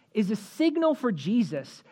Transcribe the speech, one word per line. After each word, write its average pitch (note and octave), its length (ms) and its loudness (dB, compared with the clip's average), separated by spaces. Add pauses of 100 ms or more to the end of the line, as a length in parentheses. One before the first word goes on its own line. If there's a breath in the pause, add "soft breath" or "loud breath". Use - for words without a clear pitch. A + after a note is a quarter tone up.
(140 soft breath)
is G#3+ 180 0
a G#3+ 40 0
signal D#4+ 600 0
for B3 160 -2
Jesus D#3 800 -2